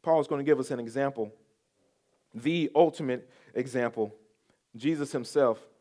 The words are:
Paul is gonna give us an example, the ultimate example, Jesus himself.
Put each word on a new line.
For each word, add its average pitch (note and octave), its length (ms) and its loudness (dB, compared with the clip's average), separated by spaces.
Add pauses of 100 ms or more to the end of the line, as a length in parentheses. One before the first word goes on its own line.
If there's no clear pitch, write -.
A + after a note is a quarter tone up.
Paul D#3+ 180 4
is D3 80 0
gonna C#3 160 -4
give C#3+ 160 4
us C3 120 -4
an B2 80 -4
example, A#2 520 -4 (1000)
the D3 400 -2
ultimate D3+ 560 2 (240)
example, A#2+ 640 -2 (600)
Jesus D3 360 -2
himself. B2 480 0 (220)